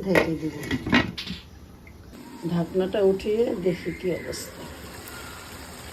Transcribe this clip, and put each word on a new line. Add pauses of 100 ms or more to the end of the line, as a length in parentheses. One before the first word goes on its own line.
ঢেকে
দিব। (2000)
ঢাকনাটা (120)
উঠিয়ে (240)
দেখি
কি (120)
অবস্থা, (1300)